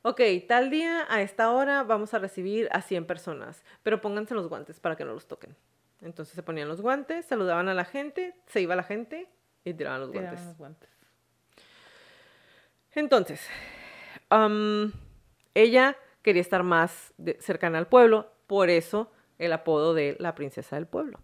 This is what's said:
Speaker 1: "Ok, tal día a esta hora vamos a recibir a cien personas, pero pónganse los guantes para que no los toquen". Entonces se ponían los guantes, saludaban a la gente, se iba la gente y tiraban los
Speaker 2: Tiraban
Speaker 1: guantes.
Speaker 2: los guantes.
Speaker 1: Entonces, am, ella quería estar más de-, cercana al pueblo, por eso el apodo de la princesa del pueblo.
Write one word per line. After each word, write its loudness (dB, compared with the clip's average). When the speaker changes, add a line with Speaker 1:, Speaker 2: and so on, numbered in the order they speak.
Speaker 1:
"Ok, 0
tal 4
día -2
a 0
esta 0
hora 2
vamos -2
a 0
recibir -4
a 0
cien -4
personas, -10
pero 0
pónganse -6
los -4
guantes -12
para -4
que -12
no -10
los -16
toquen". -18
Entonces -16
se -14
ponían -8
los -10
guantes, -4
saludaban -2
a -2
la -2
gente, -10
se -4
iba -2
la -2
gente -12
y -8
tiraban -8
los -10
Speaker 2:
Tiraban -10
Speaker 1:
guantes. -16
Speaker 2:
los -20
guantes. -20
Speaker 1:
Entonces, 0
am, 2
ella 6
quería 4
estar 0
más 0
de-, -6
cercana -2
al -4
pueblo, 8
por 2
eso 0
el -2
apodo 2
de 0
la -6
princesa -10
del -8
pueblo. -6